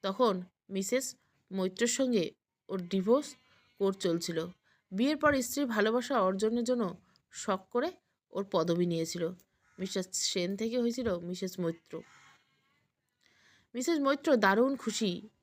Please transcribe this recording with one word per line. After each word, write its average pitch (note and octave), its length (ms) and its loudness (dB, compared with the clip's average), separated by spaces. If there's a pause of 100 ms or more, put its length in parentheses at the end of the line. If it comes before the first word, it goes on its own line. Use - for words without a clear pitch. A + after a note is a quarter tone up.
তখন G3 400 2 (280)
মিসেস G3 460 -2 (360)
মৈত্রর F#3+ 360 0
সঙ্গে A#3+ 440 2 (380)
ওর F#3 180 -6
ডিভোর্স G#3 480 2 (420)
কোর্ট G3 200 0
চলছিল। E3+ 500 -2 (440)
বিয়ের C4 260 0
পর D4 240 4
স্ত্রীর C#4+ 240 -2
ভালোবাসা A3+ 560 0
অর্জনের G#3+ 420 0
জন্য A3+ 340 -2 (340)
শখ - 400 -4
করে C#4+ 200 0 (400)
ওর G3 200 -4
পদবি E3+ 340 2
নিয়েছিল। E3 440 -2 (500)
মিসেস F#3 320 -4
সেন F#3 440 -2
থেকে A3+ 260 -2
হয়েছিল A#3 380 0
মিসেস F3+ 400 -6
মৈত্র। E3 420 -4 (1700)
মিসেস D4+ 240 0
মৈত্র C#4+ 360 4
দারুণ A3 400 4
খুশি। G#3 540 -4 (140)